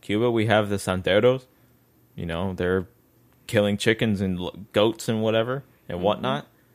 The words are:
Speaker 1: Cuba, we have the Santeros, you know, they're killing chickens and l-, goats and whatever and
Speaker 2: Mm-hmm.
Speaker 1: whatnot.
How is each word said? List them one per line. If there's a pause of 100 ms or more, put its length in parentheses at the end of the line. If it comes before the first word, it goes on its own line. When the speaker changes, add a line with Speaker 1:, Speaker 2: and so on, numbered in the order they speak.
Speaker 1:
Cuba,
we
have
the
Santeros, (680)
you
know,
they're (600)
killing
chickens
and
l-, (160)
goats
and
whatever (240)
and
Speaker 2:
Mm-hmm.
Speaker 1:
whatnot. (280)